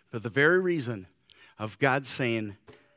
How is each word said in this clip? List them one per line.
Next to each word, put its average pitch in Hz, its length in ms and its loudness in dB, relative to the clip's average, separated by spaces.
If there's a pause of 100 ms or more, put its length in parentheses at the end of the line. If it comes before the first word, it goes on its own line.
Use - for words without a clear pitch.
for 120 120 -8
the 110 100 -6
very 151 300 4
reason 123 480 -2 (500)
of 107 220 -8
God 139 260 2
saying, 113 520 -2 (400)